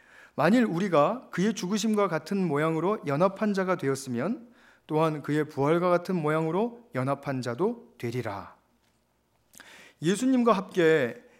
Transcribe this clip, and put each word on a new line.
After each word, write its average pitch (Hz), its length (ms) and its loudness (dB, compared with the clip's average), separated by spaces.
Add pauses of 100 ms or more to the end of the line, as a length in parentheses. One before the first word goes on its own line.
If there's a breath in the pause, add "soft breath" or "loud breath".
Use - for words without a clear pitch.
(360 loud breath)
"만일 214 300 4
우리가 180 680 0
그의 185 220 0
죽으심과 202 540 0
같은 180 380 -2
모양으로 160 600 0
연합한 190 480 0
자가 185 220 0
되었으면 135 760 -4 (380 loud breath)
또한 156 340 0
그의 147 260 -2
부활과 160 420 0
같은 175 260 0
모양으로 160 800 -2
연합한 135 460 -4
자도 156 560 -4
되리라." 113 580 -8 (1500 loud breath)
예수님과 233 520 2
함께 160 680 2 (160 soft breath)